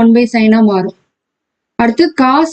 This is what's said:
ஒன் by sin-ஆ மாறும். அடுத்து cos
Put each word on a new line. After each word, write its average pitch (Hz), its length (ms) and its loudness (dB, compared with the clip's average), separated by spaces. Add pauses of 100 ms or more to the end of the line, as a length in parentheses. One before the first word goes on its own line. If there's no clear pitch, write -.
ஒன் 233 160 4
by 240 160 2
sin-ஆ 220 280 0 (100)
மாறும். 190 260 -4 (880)
அடுத்து 233 220 0 (160)
cos 285 320 0